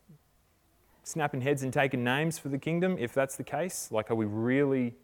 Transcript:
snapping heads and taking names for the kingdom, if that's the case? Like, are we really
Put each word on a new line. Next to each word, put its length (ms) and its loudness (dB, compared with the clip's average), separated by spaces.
snapping 380 -2
heads 200 2
and 100 -2
taking 300 2
names 360 0
for 100 -8
the 100 -2
kingdom, 400 0
if 140 -2
that's 240 0
the 80 -8
case? 480 -6
Like, 180 0
are 40 0
we 100 2
really 800 2